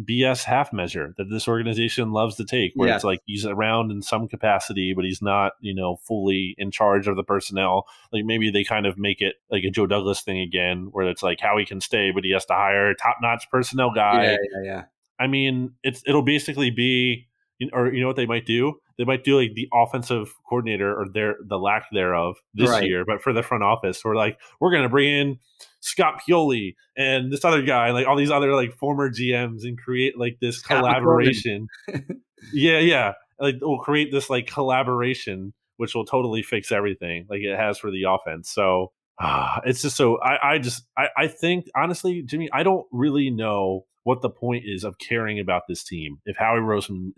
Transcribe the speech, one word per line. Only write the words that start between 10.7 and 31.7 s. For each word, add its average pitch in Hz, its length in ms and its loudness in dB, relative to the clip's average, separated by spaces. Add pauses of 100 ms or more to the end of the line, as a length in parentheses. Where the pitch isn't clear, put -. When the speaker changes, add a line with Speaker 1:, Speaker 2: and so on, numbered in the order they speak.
Speaker 1:
where 95 180 -2
it's 90 140 -4
like 90 180 0
Howie 104 240 2
can 95 160 -10
stay, 101 300 0
but 92 140 -2
he 95 80 0
has 95 140 0
to 92 80 0
hire 101 360 4
a 98 40 0
top-notch 120 560 -2
personnel 127 440 0
guy. 104 300 4
Speaker 2:
Yeah, 104 120 4 (160)
yeah, 95 120 -8
yeah. 95 180 -8 (360)
Speaker 1:
I 127 100 0
mean, 131 440 0 (100)
it's, 135 240 -4
it'll 143 160 4
basically 143 480 0
be, 123 560 0 (320)
you, 135 140 -6
or 123 180 2
you 127 120 -2
know 127 40 2
what 131 100 -2
they 123 100 0
might 113 180 -2
do? 127 300 0 (240)
They 120 60 -2
might 131 200 0
do, 139 140 6
like, 113 160 2
the 123 200 -8
offensive 117 600 0 (140)
coordinator 110 420 -2
or 101 220 -4
their, 107 240 -2 (100)
the 98 120 -4
lack 101 340 0
thereof 90 440 0 (180)
this 120 160 4
Speaker 2:
Right. 107 140 2
Speaker 1:
year, 92 220 0
but 104 140 -2
for 131 140 0
the 117 80 0
front 113 200 -2
office, 101 400 0
we're 110 140 0
like, 104 220 0 (200)
"We're 175 140 2
gonna 139 160 2
bring 139 200 4
in 143 300 0 (420)
Scott - 460 0
Pioli 135 500 2 (200)
and 131 340 0
this 139 140 -2
other 160 160 6
guy," 123 300 2
like, 123 160 2
all 139 100 4
these 143 140 2
other, 143 240 4
like, 127 180 2
former 139 380 0
G 123 220 -2
Ms 117 320 -2
and 120 140 -8
create, 127 400 -2
like, 120 220 -4
this 120 200 -4
Speaker 2:
Scott 135 220 0
McCormick. 123 120 4
Speaker 1:
collaboration. 123 760 2 (200)